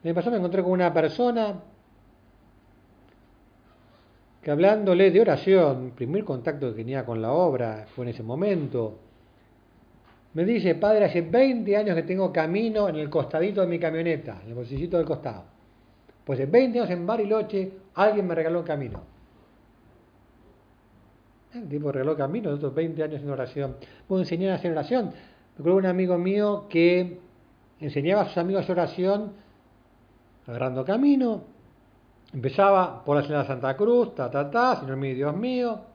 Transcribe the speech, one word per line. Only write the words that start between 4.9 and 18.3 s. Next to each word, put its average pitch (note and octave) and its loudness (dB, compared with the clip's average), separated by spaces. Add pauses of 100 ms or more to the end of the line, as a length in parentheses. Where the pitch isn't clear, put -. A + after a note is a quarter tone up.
de F#3 6
oración, D3 4
primer D#3+ -4
contacto C#3 -6
que G#2+ -6
tenía B2 -6
con A2+ -4
la A2+ -2
obra B2 0 (100)
fue B2 -8
en A#2+ -6
ese A2+ -10
momento, B2+ -4 (1300)
me E3 0
dice, G3 2
"Padre, G#3 4
hace F3 0
veinte G#3+ 2
años G#3 0
que E3 -2
tengo F#3 -2
camino G3+ 0
en D#3+ -4
el D3+ -4
costadito E3 0
de F3+ 2
mi E3+ -2
camioneta, D#3+ -4
en A2+ -14
el A#2 -12
bolsillito C3+ -4
del D#3 2
costado. B2+ -6 (840)
Pues C3 -4
hace C3+ -2
veinte A#3+ 4
años F#3+ -2
en F3 -4
Bariloche G#3 -2 (240)
alguien G3+ 2
me E3+ -2